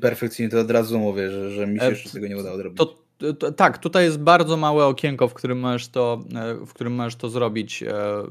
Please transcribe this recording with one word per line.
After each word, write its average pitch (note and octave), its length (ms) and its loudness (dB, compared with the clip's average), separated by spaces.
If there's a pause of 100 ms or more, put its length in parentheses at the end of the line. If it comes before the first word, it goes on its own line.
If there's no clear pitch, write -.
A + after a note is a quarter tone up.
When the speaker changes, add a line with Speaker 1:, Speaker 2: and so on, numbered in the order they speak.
Speaker 1:
perfekcyjnie, A#2 500 0
to A2+ 80 2
od A2+ 120 0
razu A2+ 280 0
mówię, G2 320 -2
że, G2 200 -6
że G2+ 160 -4
mi G#2 120 -2
się B2 60 2
Speaker 2:
E, C3 40 4
Speaker 1:
jeszcze - 200 -4
tego G2+ 180 -8
nie G2+ 100 -8
udało F#2+ 200 -8
zrobić. F#2 200 -10
Speaker 2:
to, - 180 0 (380)
to, D3 180 -4
tak, D#3+ 260 4
tutaj F3 260 2
jest D#3 160 2
bardzo E3 380 6
małe D3+ 280 4
okienko, C3+ 420 2
w A#2 60 -4
którym B2 260 -4
możesz B2 280 -2
to, A#2+ 320 0 (160)
e, A2+ 300 -8
w - 80 -20
którym A#2+ 220 -6
możesz A#2 200 -4
to B2 140 -8
zrobić. A2+ 540 -2
E, A2 40 -8 (440)